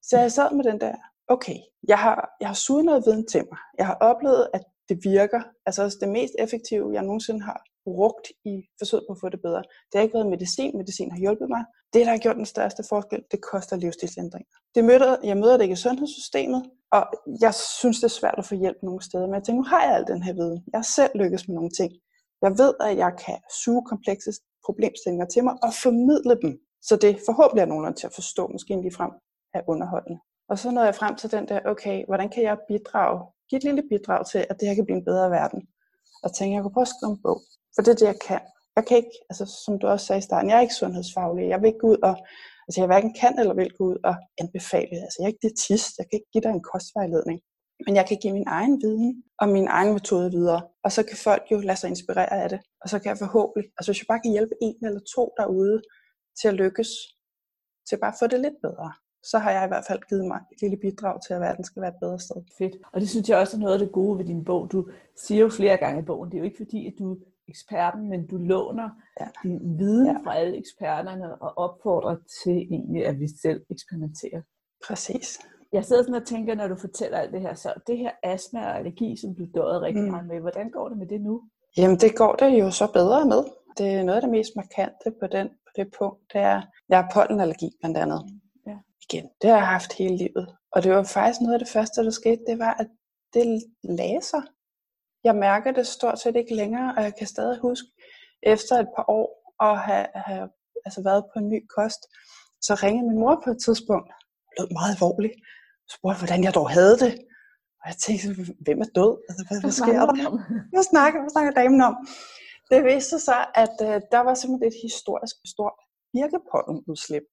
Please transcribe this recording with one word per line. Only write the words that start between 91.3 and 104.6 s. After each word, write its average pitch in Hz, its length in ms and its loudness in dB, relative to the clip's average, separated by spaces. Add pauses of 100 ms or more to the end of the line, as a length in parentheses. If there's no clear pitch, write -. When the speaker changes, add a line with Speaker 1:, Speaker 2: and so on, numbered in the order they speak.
Speaker 1:
noget 233 120 0
af 240 60 2
det 240 100 -8
første, 220 340 -2
der 220 80 2
skete, 226 360 0
det 226 120 -4
var, 226 140 0
at 226 140 -4 (460)
det 233 300 2 (200)
lagde 190 380 -4
sig. 311 200 -4 (840)
Jeg 226 120 4
mærker 208 360 2
det 254 160 0
stort - 320 -4
set 233 160 -2
ikke 233 200 -2
længere, 233 420 -4
og 214 60 0
jeg 208 120 -4
kan 208 120 -10
stadig 240 320 -4
huske, 247 280 -4 (560)
efter 214 320 2
et 226 200 2
par - 120 -4
år 220 200 0 (420)
at 208 100 2
have, 196 260 -2 (100)
have, 190 340 -10 (360)
altså 190 180 -12
været 196 200 2 (100)
på 226 60 -6
en 208 100 -2
ny 220 100 -2 (180)
kost, 214 240 -2 (600)
så - 120 0 (100)
ringede 226 240 2
min 220 120 2
mor 247 240 4
på 254 60 -4
et 240 160 -4
tidspunkt, 220 440 0 (500)
lød 180 80 -4 (100)